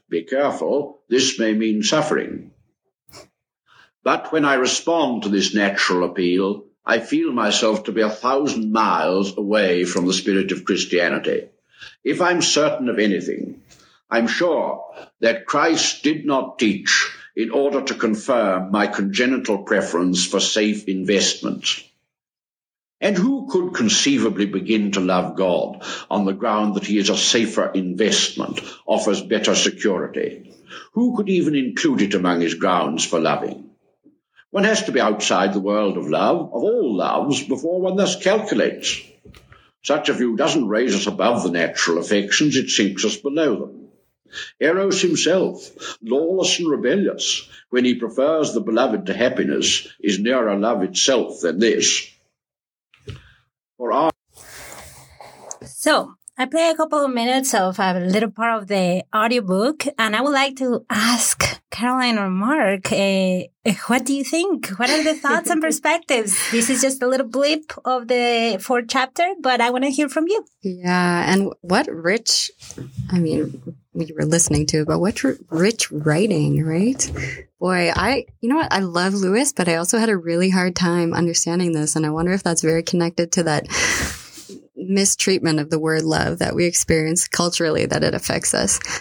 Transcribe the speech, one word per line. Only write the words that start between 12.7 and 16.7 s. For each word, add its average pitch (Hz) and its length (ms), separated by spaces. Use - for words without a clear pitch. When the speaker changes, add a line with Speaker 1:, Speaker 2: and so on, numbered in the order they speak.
Speaker 1:
of 98 80
anything, - 640
I'm 117 180
sure 113 560
that 117 260
Christ 151 580
did 151 220
not 139 320
teach - 540